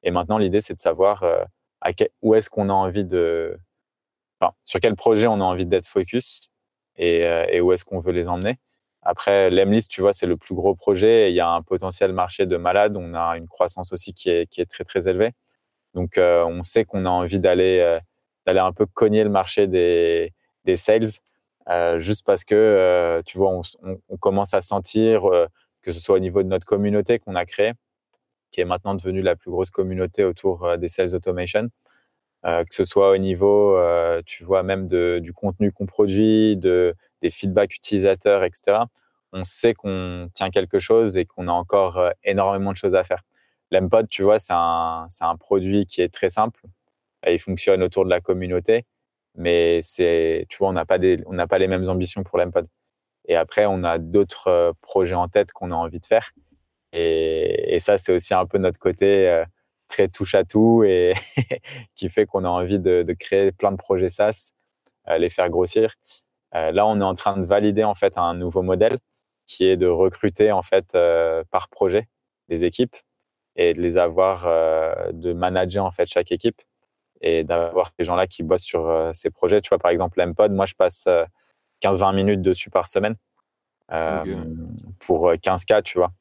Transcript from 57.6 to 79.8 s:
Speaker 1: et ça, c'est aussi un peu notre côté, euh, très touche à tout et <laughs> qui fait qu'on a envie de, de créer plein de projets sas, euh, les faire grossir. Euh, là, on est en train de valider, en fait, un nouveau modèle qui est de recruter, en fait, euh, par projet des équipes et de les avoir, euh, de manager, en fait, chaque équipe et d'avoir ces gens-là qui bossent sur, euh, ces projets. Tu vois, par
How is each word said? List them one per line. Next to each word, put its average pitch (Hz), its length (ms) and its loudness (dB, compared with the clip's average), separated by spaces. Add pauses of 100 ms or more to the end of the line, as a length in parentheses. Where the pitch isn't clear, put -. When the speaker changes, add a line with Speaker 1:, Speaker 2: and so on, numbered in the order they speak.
Speaker 1:
et 87 40 0
ça, 101 200 2
c'est - 140 -2
aussi 90 200 -2
un 92 140 0
peu 101 100 -4
notre 92 220 -2
côté, 95 500 2
euh, 82 140 2 (440)
très 98 200 0
touche - 260 -6
à 95 100 4
tout 113 400 4
et 90 300 4 (220)
<laughs> 131 600 -6
qui 95 140 -8
fait 104 160 2
qu'on 95 200 -4
a 90 40 0
envie 90 300 0
de, 90 240 2
de 87 100 -4
créer 98 380 0
plein 98 200 -2
de 95 60 -6
projets 92 320 -2
sas, - 440 -2 (540)
euh, 82 120 0
les 87 100 2
faire 90 220 -2
grossir. 90 420 0 (600)
Euh, 80 160 -2
là, 101 160 2
on 107 120 0
est 101 40 0
en 95 100 0
train 98 240 -4
de 95 80 -4
valider, 104 380 2
en 104 100 0
fait, 98 240 -2
un 85 160 -2
nouveau 87 300 -4
modèle 92 340 2 (480)
qui - 200 -2
est 92 120 4
de 90 100 2
recruter, 95 640 2
en 95 120 0
fait, - 320 -2
euh, 82 560 2
par - 180 -4
projet 101 380 0 (420)
des 85 160 0
équipes 123 300 -2 (600)
et 87 180 2
de 82 80 -4
les 87 160 0
avoir, 90 480 0
euh, 82 640 0
de 85 220 -6
manager, 92 520 -2
en 92 60 -4
fait, 90 160 -2
chaque - 240 -4
équipe 110 300 -2 (600)
et 82 220 0
d'avoir 85 540 -2
ces 87 80 -2
gens-là 90 220 0
qui - 160 -12
bossent 87 200 0
sur, 82 240 -4
euh, 82 260 0
ces - 160 -4
projets. 95 320 2
Tu - 80 -16
vois, 92 100 2
par 87 120 2